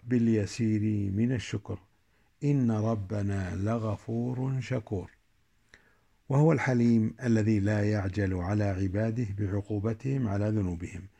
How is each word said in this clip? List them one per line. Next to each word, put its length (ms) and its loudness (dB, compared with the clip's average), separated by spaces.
باليسير 1080 2
من 200 0
الشكر. 460 -6
إِنَّ 260 2
رَبَّنَا 840 -2
لَغَفُورٌ 1040 -2
شَكُورٌ. 500 -6
وَهُوَ 240 6
الْحَلِيمُ 680 4
الَّذِي 380 2
لَا 300 2
يَعْجَلُ 440 -2
عَلَى 300 0
عِبَادِهِ 600 -2
بِعُقُوبَتِهِمْ 880 -2
عَلَى 200 0
ذُنُوبِهِمْ، 540 -2